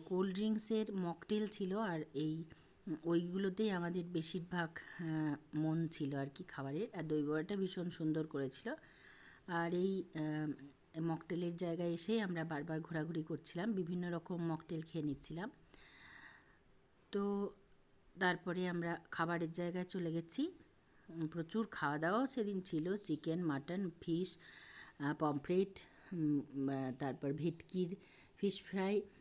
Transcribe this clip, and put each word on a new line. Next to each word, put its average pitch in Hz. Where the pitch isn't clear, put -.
কোল্ড 185
ড্রিঙ্কসের 214
মকটেল 190
ছিল, 190
আর 185
এই, 156
উম, 160
ওইগুলোতেই 185
আমাদের 175
বেশিরভাগ, 175
আহ, 156
মন 160
ছিল 143
আর 139
কি 185
খাবারের। 147
আর 170
দই 156
বড়াটা 156
ভীষণ 185
সুন্দর 156
করেছিল। 143
আর 170
এই, 190
আহ, 151
মকটেলের 170
জায়গায় 170
এসেই 190
আমরা 175
বারবার 160
ঘোরাঘুরি 160
করছিলাম, 170
বিভিন্ন 175
রকম 170
মকটেল 160
খেয়ে 160
নিচ্ছিলাম। 160
তো 202
তারপরে 180
আমরা 170
খাবারের 165
জায়গায় 175
চলে 175
গেছি। 170
উম, 165
প্রচুর 165
খাওয়া 147
দাওয়াও 190
সেদিন 208
ছিল, 180
চিকেন, 170
মাটন, 165
ফিশ, 175
আহ, 143
পমফ্রেট, 180
উম, 151
আহ, 135
তারপর 139
ভেটকির 170
ফিশ 196
ফ্রাই, 196